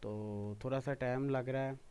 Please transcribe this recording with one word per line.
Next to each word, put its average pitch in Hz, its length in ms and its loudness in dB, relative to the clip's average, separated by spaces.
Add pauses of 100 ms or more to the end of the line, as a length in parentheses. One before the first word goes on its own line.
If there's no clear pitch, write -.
तो 104 600 -2
थोड़ा 135 160 2
सा 139 160 0
टाइम 131 340 2
लग 131 200 2
रहा 135 120 2
है 135 180 -2 (120)